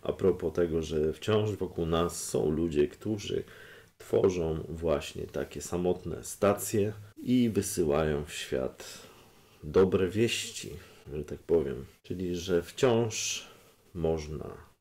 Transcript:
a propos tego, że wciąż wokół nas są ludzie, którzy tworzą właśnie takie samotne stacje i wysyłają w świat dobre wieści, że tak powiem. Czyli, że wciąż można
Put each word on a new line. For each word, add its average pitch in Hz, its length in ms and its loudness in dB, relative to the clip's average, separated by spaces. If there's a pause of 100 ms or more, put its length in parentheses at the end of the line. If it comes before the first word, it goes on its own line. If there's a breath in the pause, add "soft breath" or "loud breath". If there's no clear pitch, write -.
a - 100 -2
propos 85 420 0
tego, 82 280 2
że 78 300 0
wciąż 107 380 0
wokół 90 360 -4
nas 82 380 0
są - 260 0
ludzie, 76 380 2
którzy - 560 -4 (540 loud breath)
tworzą 85 680 2
właśnie 82 580 -2
takie - 360 -6
samotne 87 640 -2
stacje 101 680 0 (240)
i 123 340 4
wysyłają 78 760 2
w - 80 -12
świat - 760 -6 (560 loud breath)
dobre 92 440 4
wieści, - 600 -2 (420 loud breath)
że 73 120 -4
tak - 140 -10
powiem. 69 460 2 (180)
Czyli, 90 340 -4
że 85 260 0
wciąż - 840 0 (480 loud breath)
można 78 760 -4 (120)